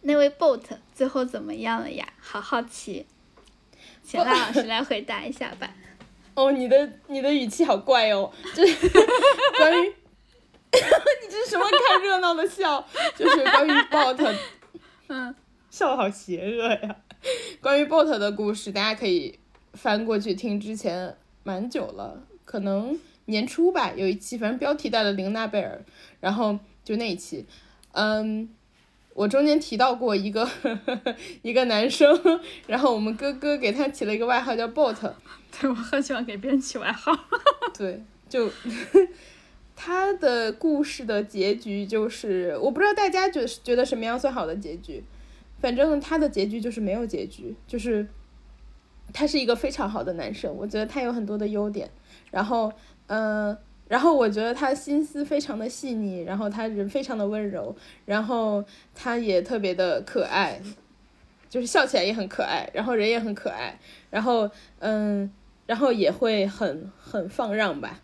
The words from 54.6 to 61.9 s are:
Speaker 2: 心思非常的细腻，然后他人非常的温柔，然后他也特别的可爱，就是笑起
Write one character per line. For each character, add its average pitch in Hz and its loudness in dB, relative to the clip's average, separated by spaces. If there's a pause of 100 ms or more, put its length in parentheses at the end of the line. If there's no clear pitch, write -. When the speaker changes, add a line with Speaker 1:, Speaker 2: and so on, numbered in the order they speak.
Speaker 2:
心 285 -2
思 285 -6
非 294 0
常 233 -6
的 220 -6
细 254 -8
腻， 196 -4
然 180 -6
后 208 -4
他 220 -6
人 202 -4
非 269 -4
常 254 -6
的 202 0
温 208 -4
柔， 143 -8 (300)
然 208 0
后 214 -2 (320)
他 240 -4
也 233 2
特 240 -4
别 185 -2
的 185 0
可 - -2
爱， 170 -2 (880)
就 254 -4
是 240 -4
笑 262 2
起 269 -2